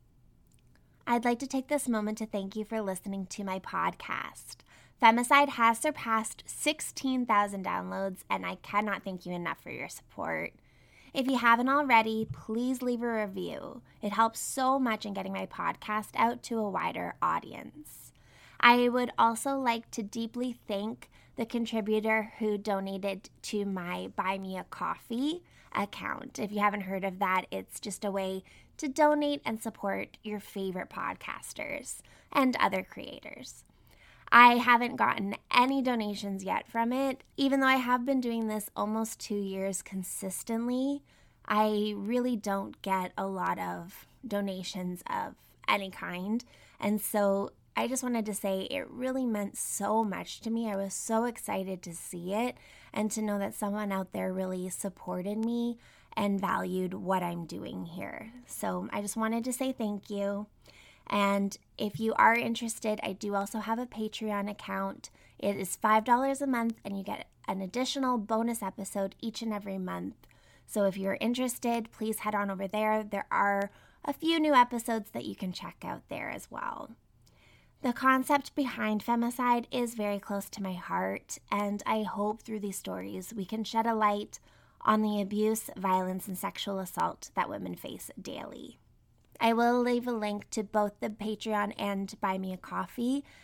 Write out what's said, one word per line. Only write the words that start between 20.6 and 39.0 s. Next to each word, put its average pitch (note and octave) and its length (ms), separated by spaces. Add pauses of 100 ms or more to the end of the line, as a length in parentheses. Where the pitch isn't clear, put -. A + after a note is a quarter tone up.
thank G#3+ 400 (260)
the A#3 100
contributor A3 920
who G#3+ 180
donated G3 720 (120)
to G3+ 240
my F#3 500
Buy F#3+ 220
Me F#3+ 200
a F3+ 60
Coffee B3 800 (320)
account. - 640
If G#3 140
you G3+ 80
haven't G#3 200
heard F#3+ 220
of F#3 160
that, F#3 320
it's F#3+ 300
just G#3 240
a G3+ 60
way F#3+ 340 (320)
to D#4 100
donate D4 580
and A3 160
support G3 600
your G#3 160
favorite F#3+ 500
podcasters - 1080 (340)
and C4 260
other F#3+ 260
creators. - 800 (640)
I A#3+ 240
haven't A#3+ 400
gotten G#3+ 400 (180)
any C4+ 280
donations G#3 640
yet F#3 240
from A#3 260
it. C4+ 300 (120)
Even C4+ 240
though C4+ 80
I C4 80
have B3 300
been C4+ 160
doing A#3 260
this G#3+ 280
almost A3 440